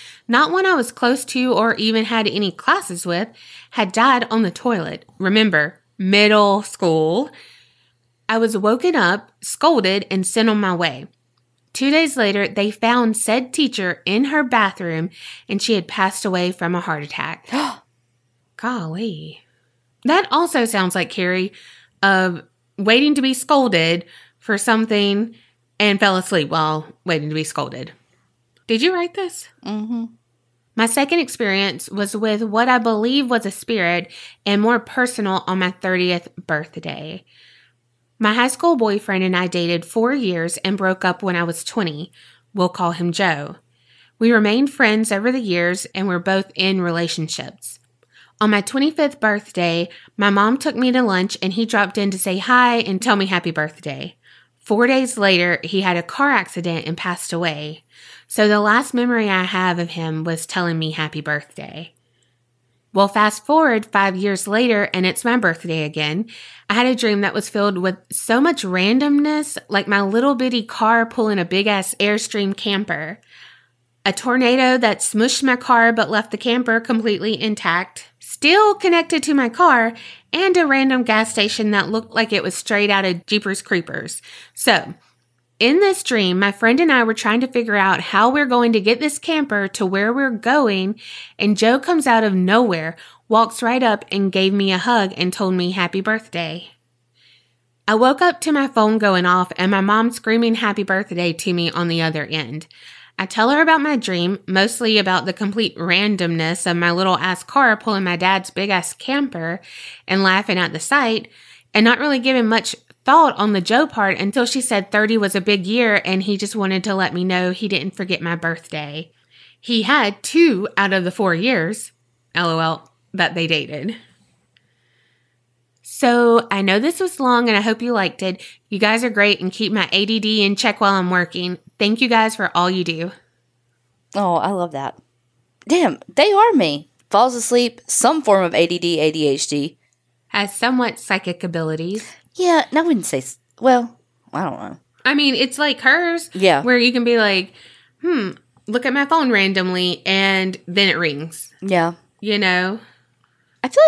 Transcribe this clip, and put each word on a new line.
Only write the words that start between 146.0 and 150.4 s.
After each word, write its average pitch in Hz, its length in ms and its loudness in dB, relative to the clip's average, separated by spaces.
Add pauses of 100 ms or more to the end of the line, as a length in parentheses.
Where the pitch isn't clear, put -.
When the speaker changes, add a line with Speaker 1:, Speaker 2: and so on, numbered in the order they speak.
Speaker 2:
Yeah. 180 300 4
Speaker 1:
Where 247 160 4
you 240 140 4
can 240 100 0
be 233 160 2
like, 196 360 0 (480)
"Hmm, 269 300 -2 (360)
look 247 180 -2
at 262 60 0
my 277 140 2
phone 277 260 2
randomly," 185 760 0
and 190 500 0 (120)